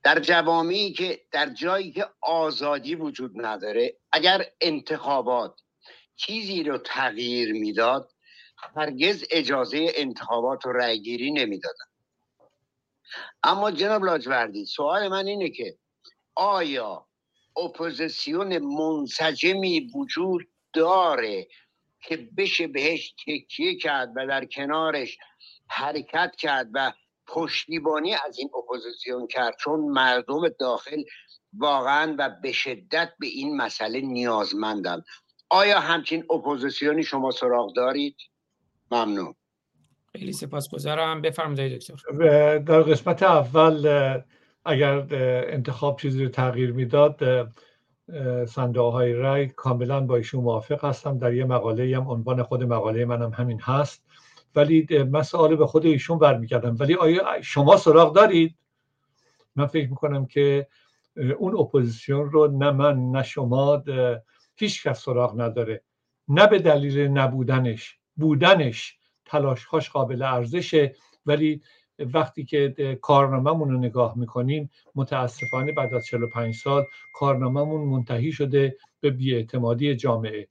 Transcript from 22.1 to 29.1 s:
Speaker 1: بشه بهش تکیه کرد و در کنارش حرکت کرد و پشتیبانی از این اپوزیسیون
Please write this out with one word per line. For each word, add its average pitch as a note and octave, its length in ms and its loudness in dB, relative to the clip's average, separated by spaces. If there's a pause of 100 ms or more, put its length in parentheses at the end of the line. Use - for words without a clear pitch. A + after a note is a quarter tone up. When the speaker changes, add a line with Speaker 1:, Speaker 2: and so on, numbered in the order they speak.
Speaker 1:
بشه F#3+ 300 -2
بهش D3 460 -4 (120)
تکیه F3 500 -6
کرد C#3 400 -4
و C3 120 -6
در C3+ 180 -4
کنارش D3 720 -4 (500)
حرکت D3+ 680 -4
کرد C3+ 360 -2
و C3+ 200 -2 (340)
پشتیبانی D#3 840 -4
از C#3+ 260 -6
این C#3 180 -8
اپوزیسیون B2 680 -10